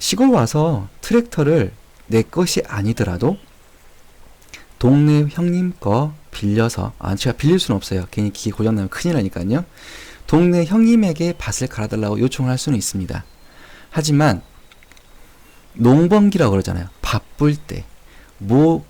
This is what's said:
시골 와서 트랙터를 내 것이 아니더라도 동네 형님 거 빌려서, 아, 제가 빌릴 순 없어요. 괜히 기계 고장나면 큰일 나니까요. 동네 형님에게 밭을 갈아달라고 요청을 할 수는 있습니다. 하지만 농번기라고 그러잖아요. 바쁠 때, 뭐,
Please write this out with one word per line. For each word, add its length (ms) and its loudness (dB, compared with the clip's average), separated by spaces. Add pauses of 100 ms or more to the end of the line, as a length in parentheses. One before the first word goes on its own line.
시골 280 2
와서 600 0 (120)
트랙터를 720 0 (360)
내 120 2
것이 460 -2
아니더라도 720 -2 (1400)
동네 520 4
형님 500 -2
거 320 0 (180)
빌려서, 680 -2
아, 160 -4
제가 240 -4
빌릴 200 2
순 160 -2
없어요. 360 -4
괜히 200 -4
기계 240 -8
고장나면 360 -2
큰일 240 -4
나니까요. 500 -2 (600)
동네 380 4
형님에게 720 2
밭을 300 -6
갈아달라고 520 -4
요청을 300 -2
할 80 -2
수는 180 -2
있습니다. 480 -6 (640)
하지만 520 0 (1300)
농번기라고 760 4
그러잖아요. 380 -2 (120)
바쁠 560 -2
때, 280 -12 (520)
뭐, 540 2